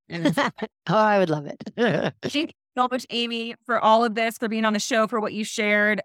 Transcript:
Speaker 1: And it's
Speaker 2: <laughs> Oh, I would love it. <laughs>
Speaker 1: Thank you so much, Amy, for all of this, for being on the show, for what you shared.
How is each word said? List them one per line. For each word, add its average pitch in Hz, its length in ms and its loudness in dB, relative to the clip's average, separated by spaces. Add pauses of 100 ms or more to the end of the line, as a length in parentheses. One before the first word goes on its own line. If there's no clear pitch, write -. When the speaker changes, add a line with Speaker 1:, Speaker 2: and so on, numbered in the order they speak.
Speaker 1:
And 170 180 -2
it's 170 100 0
Speaker 2:
<laughs> - 320 -2 (200)
Oh, 175 60 2
I 214 240 4
would 180 100 4
love 147 160 -2
it. - 160 -12 (160)
<laughs> 220 360 0 (100)
Speaker 1:
Thank 302 260 -2
you - 40 -20 (220)
so 247 160 0
much, 254 200 -4
Amy, 233 420 -4 (140)
for 226 120 0
all 220 240 6
of 220 120 0
this, 226 240 -2
for 226 100 -4
being 220 160 0
on 214 80 2
the 208 60 0
show, 220 280 0
for 233 120 -2
what 208 140 -2
you 214 100 -4
shared. 208 600 0